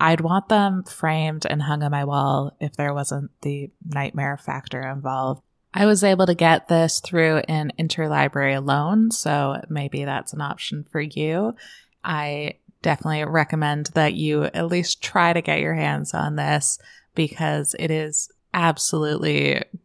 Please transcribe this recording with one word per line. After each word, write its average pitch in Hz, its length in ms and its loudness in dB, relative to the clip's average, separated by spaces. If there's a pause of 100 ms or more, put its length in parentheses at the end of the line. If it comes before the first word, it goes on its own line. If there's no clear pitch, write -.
I'd 165 180 4
want 175 300 0
them 196 340 4
framed 156 640 -4
and 151 160 -2
hung 147 200 -2
on 147 100 0
my 143 120 0
wall 139 560 0
if 147 160 -6
there 143 180 -2
wasn't 143 380 -4 (100)
the 143 300 -6 (120)
nightmare 143 540 -4
factor 135 440 -8
involved. 131 600 -4 (320)
I 202 120 4
was 208 180 6
able 190 220 6
to 175 100 4
get 165 320 6
this 165 320 4
through 160 380 2 (100)
an 151 320 -2
interlibrary 143 840 0
loan, 165 480 2
so 143 580 -2
maybe 143 340 -4
that's - 300 -6
an 151 80 -8
option 147 500 -8
for 147 80 -4
you. 160 560 -2 (480)
I 147 520 -6 (280)
definitely 151 420 -2
recommend 151 680 0
that 151 220 2
you 151 280 0
at 165 240 -2
least 175 360 -2
try 170 300 4
to 170 80 0
get 156 180 0
your 156 160 0
hands 147 400 -2
on 151 200 -2
this 147 440 0 (340)
because 151 640 -2
it 160 140 -2
is 156 360 -4 (280)
absolutely 151 1080 0 (220)